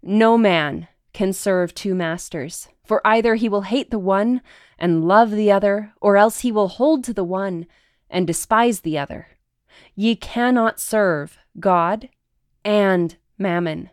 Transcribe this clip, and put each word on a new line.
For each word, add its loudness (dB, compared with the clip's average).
"No 4
man 0
can -4
serve -2
two -6
masters, -8
for -2
either 4
he 0
will -2
hate -4
the -4
one 0
and 0
love 4
the 2
other, 0
or 4
else 4
he -2
will 0
hold 0
to -10
the -4
one -6
and -2
despise 0
the -4
other. -10
Ye 0
cannot 0
serve -2
God 0
and 0
mammon." -4